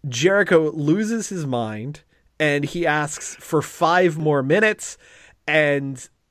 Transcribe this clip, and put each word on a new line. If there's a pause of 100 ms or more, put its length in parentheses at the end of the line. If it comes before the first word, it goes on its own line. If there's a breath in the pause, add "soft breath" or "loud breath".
Jericho
loses
his
mind, (380)
and
he
asks
for
five
more
minutes, (480 soft breath)
and, (220)